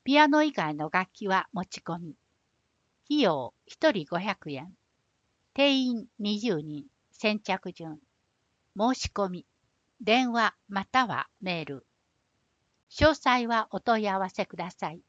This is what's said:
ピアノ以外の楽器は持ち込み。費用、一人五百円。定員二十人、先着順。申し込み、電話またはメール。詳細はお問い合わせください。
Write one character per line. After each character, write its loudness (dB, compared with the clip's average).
ピ 4
ア 8
ノ 6
以 2
外 -4
の -6
楽 0
器 -8
は 0
持 -6
ち -12
込 -8
み。 -14
費 0
用、 0
一 0
人 -4
五 -2
百 -6
円。 -10
定 4
員 -2
二 -2
十 -2
人、 -10
先 -2
着 -6
順。 -14
申 0
し -6
込 -2
み、 -12
電 2
話 0
ま -4
た 0
は -6
メ -4
ー -8
ル。 -12
詳 4
細 2
は 0
お -6
問 2
い 0
合 -2
わ -2
せ -6
く -12
だ -8
さ -8
い。 -16